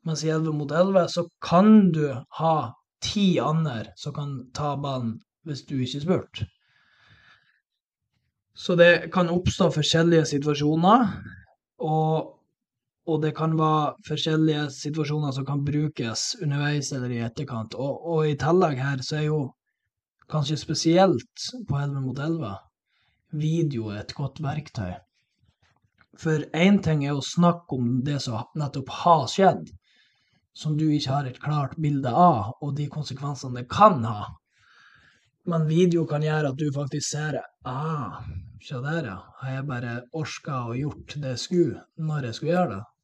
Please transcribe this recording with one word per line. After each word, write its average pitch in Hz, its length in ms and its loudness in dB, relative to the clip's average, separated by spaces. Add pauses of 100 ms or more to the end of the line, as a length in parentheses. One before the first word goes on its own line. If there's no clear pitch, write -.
Mens 156 220 -4
i 156 80 2
elleve 160 220 0
mot 147 160 -4
elleve 180 360 4
så 175 160 -2 (200)
kan 196 500 8
du 151 140 0 (300)
ha 160 180 2 (460)
ti 185 380 2
andre 143 560 -2
som 139 180 -10
kan 143 200 -6 (200)
ta 147 220 -2
ballen 127 400 -4 (300)
hvis 143 200 -8
du 139 120 -4
ikke 135 240 -4
spurt. - 400 -2 (2000)
Så - 220 -2
det 170 380 8
kan 175 180 2
oppstå 180 400 2
forskjellige 160 560 4
situasjoner, 151 760 4 (760)
og, 160 540 0 (760)
og 156 140 0
det 151 120 0
kan 160 220 0
være 156 380 2 (120)
forskjellige 156 680 0
situasjoner 147 580 -4
som 135 160 -6
kan 143 160 -4
brukes 143 760 -4
underveis 147 500 -2
eller 123 240 -6
i 117 80 -4
etterkant. 123 500 -8
Og, 139 380 -6
og 156 160 2
i 143 100 -2
tillegg 160 400 2
her 135 240 -2
så 156 200 -4
er - 80 -2
jo 156 100 0 (880)
kanskje 151 300 -2
spesielt 165 880 2 (200)
på 143 120 -2
elleve 143 240 -4
mot 131 160 -6
elleve, 151 320 -4 (800)
video 151 580 -2
er 104 120 -8
et - 140 -14
godt 139 280 -8
verktøy. 135 480 -6 (1300)
For 156 320 -2
en 190 320 6
ting 151 220 2
er 143 100 -2
å 135 80 -6
snakke 170 540 0
om 123 260 0
det 143 200 -2
som 117 200 -6 (140)
nettopp 139 340 -6 (100)
har 160 300 6
skjedd, 185 380 2 (840)
som 151 240 -4
du 156 160 0
ikke 139 220 0
har 139 140 -2
et - 120 -14
klart 147 400 -2
bilde 139 320 0
av, 131 480 4
og 143 160 -6
de 147 160 -6
konsekvensene 131 720 -8
det - 100 -14
kan 185 320 6
ha. 107 240 -6 (1200)
Men 165 180 0
video 165 400 4
kan 147 160 -2
gjøre 151 300 0
at 135 80 -8
du 151 140 0
faktisk 139 340 -4
ser, 147 320 -4 (240)
"Ah, 135 560 -6 (420)
se 131 220 -10
der 151 240 -4
ja, 92 100 -10 (220)
har 131 160 -8
jeg 139 140 -8
bare 120 240 -6 (200)
orska 139 540 -8
og 120 100 -6
gjort - 380 -8
det 135 180 -6
jeg - 120 -8
skulle, 170 380 0 (140)
når 151 300 -4
jeg 113 100 -8
skulle 156 140 -2
gjøre 175 240 0
det 107 60 -8 (220)